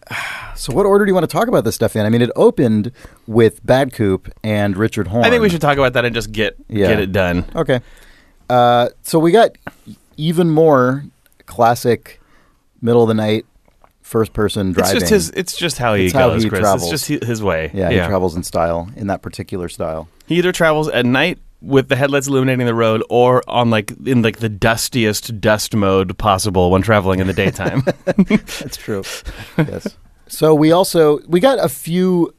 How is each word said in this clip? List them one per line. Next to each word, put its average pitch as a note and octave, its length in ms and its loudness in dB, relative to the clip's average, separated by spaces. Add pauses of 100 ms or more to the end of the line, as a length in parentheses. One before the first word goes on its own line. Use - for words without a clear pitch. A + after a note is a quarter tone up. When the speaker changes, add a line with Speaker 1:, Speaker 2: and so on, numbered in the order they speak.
Speaker 1:
<sighs> - 460 -12
so - 180 -10
what G3+ 140 2
order G3+ 180 4
do G3+ 60 2
you F#3 40 2
wanna F3 120 2
talk D#3 220 -2
about B2 160 0
this A2 100 -2
stuff - 220 -2
in? G#2+ 100 0
I G#2+ 40 0
mean, A#2 120 2
it A#2 140 0
opened B2 560 2 (340)
with A2+ 400 2
Bad B2+ 260 2
Coop G2 380 -2 (140)
and G#2 320 -2
Richard G#2 320 -2
Horn. A#2 160 0
Speaker 2:
I A3+ 60 4
think A#3+ 120 2
we G#3+ 60 2
should E3+ 120 -2
talk C#3+ 180 2
about B2+ 160 0
that A#2+ 100 2
and A#2+ 100 -2
just A2 160 -6
get, G#2+ 260 -2 (120)
Speaker 1:
Yeah. G2+ 200 0
Speaker 2:
get G#2 120 2
it F#2+ 100 -4
done. F2+ 340 0 (120)
Speaker 1:
Okay. D3+ 240 0 (680)
Uh, A#2+ 420 4 (120)
so - 160 -2
we E3 140 4
got G#3+ 200 4 (640)
even E3 340 0
more C#3+ 540 4 (420)
classic A#2+ 720 0 (600)
middle A#2 220 2
of A2 60 4
the A2 60 0
night, G#2+ 320 -2 (560)
first A2+ 320 -4
person G2+ 360 -2
Speaker 2:
It's F2 80 0
just F#2+ 140 0
Speaker 1:
driving. F#2+ 160 0
Speaker 2:
his, G2 220 2
it's - 260 -8
just - 220 -4
how A#2 160 0
he G2 100 2
Speaker 1:
It's F2+ 100 0
how C3 140 4
Speaker 2:
goes, A2+ 140 0
Speaker 1:
he G#2+ 80 0
Speaker 2:
Chris. G2 100 -2
Speaker 1:
travels. G2 220 2
Speaker 2:
It's E2+ 80 -4
just - 180 -6 (140)
hi-, A2 40 -8
his A2+ 160 -4
way. D#2+ 300 -2
Speaker 1:
Yeah, F#2 160 -2
Speaker 2:
Yeah. F#2+ 140 0
Speaker 1:
he E2+ 60 -4
travels F#2 280 -2
in F2 60 -6
style, E2+ 540 -4
in G2+ 100 -10
that F#2+ 160 -6
particular F2+ 480 -10
style. D#2+ 360 -8 (200)
Speaker 2:
He D#3+ 100 -2
either F3 160 0
travels D#3 380 0
at - 160 0
night C3+ 320 0 (240)
with C3 260 0
the C3+ 80 0
headlights C3+ 320 0
illuminating C3 380 0
the A#2 80 0
road A2+ 340 0
or B2 400 4
on, A#2 220 0
like, G#2+ 200 0 (140)
in, B2+ 160 2
like, A2 200 0
the A2+ 100 -2
dustiest A2+ 920 -2
dust G#2+ 340 0
mode F#2+ 440 0
possible F#2+ 520 2
when F#2 120 2
traveling F#2+ 380 0
in F#2 60 -2
the F#2+ 60 -2
daytime. F#2+ 500 -2 (220)
Speaker 1:
<laughs> - 0 -
That's F3+ 720 -2
true. G2+ 260 -8 (540)
Yes. C#3 400 -6 (320)
So D#3 260 2
we D3+ 180 4
also, E3 540 2
we E3+ 140 0
got C4 240 4
a D#3+ 60 -2
few, F3+ 680 -2